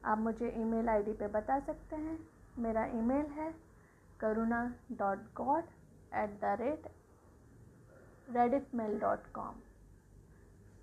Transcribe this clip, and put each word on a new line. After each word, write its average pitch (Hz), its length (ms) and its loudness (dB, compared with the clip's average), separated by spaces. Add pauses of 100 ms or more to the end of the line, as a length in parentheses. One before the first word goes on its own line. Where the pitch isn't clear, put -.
आप 214 140 4
मुझे 226 380 0
ईमेल 226 320 2
आईडी 214 240 4
पे 214 140 -2
बता 214 340 2
सकते 311 360 -6
हैं। 320 320 -6 (300)
मेरा 226 260 0
ईमेल 247 420 2
है 311 280 -4 (680)
karuna 226 480 2 (200)
dot 196 260 0 (220)
god 277 220 4 (520)
at 214 140 0 (160)
the 202 160 2
rate 294 280 -2 (1500)
rediffmail 240 640 2
dot 208 380 -2
com। 208 160 -8 (1300)